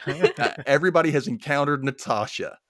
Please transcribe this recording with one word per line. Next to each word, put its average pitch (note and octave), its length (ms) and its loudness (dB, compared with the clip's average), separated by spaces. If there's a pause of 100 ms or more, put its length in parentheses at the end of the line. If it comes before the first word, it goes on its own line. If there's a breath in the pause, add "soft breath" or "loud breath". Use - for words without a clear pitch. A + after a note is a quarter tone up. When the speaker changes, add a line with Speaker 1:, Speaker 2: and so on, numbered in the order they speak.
Speaker 1:
Uh, C#3+ 540 0
Speaker 2:
<laughs> - 60 -14
Speaker 1:
everybody D#3+ 460 4
has C#3 160 0
encountered C#3+ 560 -2
Natasha A2+ 720 -4 (120)